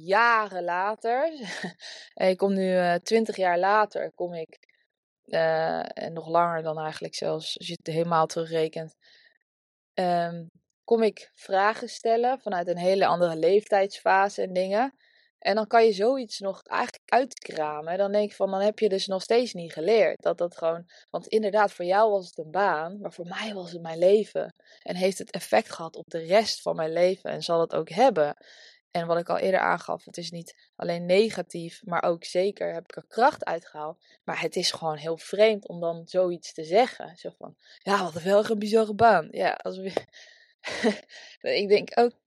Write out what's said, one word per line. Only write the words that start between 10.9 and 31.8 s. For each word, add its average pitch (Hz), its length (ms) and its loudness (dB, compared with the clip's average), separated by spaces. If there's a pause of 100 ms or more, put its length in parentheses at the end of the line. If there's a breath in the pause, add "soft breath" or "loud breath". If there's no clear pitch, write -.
ik - 320 0
vragen 208 540 0
stellen 233 520 0
vanuit 180 280 -4
een 175 100 -2
hele 185 280 2
andere 170 300 2
leeftijdsfase 196 1080 2
en 190 100 -4
dingen. 196 420 -2 (440 soft breath)
En - 160 0
dan 214 120 0
kan 233 180 6
je 226 80 6
zoiets 226 460 -2
nog 190 240 -8
eigenlijk - 500 -6
uitkramen. 160 840 -2
Dan 196 140 0
denk 208 180 2
ik - 60 -20
van, 196 140 0
dan 190 100 -2
heb 208 180 0
je 214 100 2
dus 190 180 0
nog 190 160 -4
steeds 233 300 2
niet 170 200 -10
geleerd. 180 500 2
Dat 170 160 0
dat 175 180 -4
gewoon, 170 340 -4 (200 soft breath)
want 170 160 -8
inderdaad, 208 460 2
voor 180 120 -8
jou 202 260 4
was 196 160 0
het - 120 -16
een 156 120 -12
baan, 180 500 -2
maar 175 120 -10
voor 175 140 -14
mij 202 280 -10
was 180 180 -12
het 170 100 -12
mijn 165 160 -8
leven. 190 560 4 (280 soft breath)
En - 140 -8
heeft 185 220 0
het - 120 -14
effect - 400 -2
gehad 165 260 -12
op - 140 -16
de 170 80 -6
rest 185 440 0
van 170 140 -4
mijn 160 160 -4
leven 180 380 0
en 156 120 -8
zal 165 180 0
het 165 140 -2
ook 160 140 -4
hebben. 175 480 4 (540 loud breath)
En 170 160 -6
wat 170 120 0
ik 175 100 -4
al 175 100 -2
eerder 190 220 2
aangaf, 175 440 -2
het - 120 -20
is 170 140 -10
niet - 460 -16
alleen 170 300 -6
negatief, 180 800 0